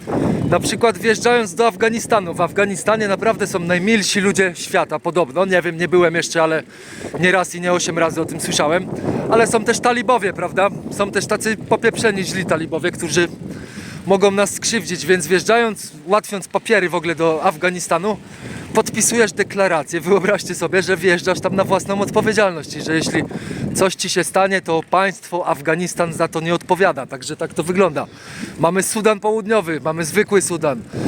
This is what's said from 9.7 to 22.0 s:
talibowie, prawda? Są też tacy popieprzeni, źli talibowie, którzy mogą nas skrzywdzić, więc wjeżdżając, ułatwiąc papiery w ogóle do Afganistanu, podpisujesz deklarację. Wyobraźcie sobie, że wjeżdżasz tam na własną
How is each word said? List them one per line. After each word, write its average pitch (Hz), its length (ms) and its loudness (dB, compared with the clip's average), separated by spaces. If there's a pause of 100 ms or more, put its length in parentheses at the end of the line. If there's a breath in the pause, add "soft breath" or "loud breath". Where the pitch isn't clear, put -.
talibowie, 240 520 2
prawda? 175 360 0 (240)
Są 202 180 -2
też 196 160 -2
tacy 214 300 -2
popieprzeni, 214 680 0
źli 175 220 -4
talibowie, 160 440 -2
którzy 165 380 0 (800 loud breath)
mogą 196 240 4
nas 196 200 0
skrzywdzić, 175 560 -4
więc 180 200 2
wjeżdżając, 214 680 0 (140)
ułatwiąc 202 420 0
papiery 196 400 2
w 156 60 -4
ogóle 165 200 0
do 160 300 0
Afganistanu, 180 720 0 (580 loud breath)
podpisujesz 220 580 2
deklarację. 175 680 0
Wyobraźcie 180 540 0
sobie, 175 280 0
że 180 140 0
wjeżdżasz 175 440 2
tam 185 160 -2
na 190 80 2
własną 190 360 0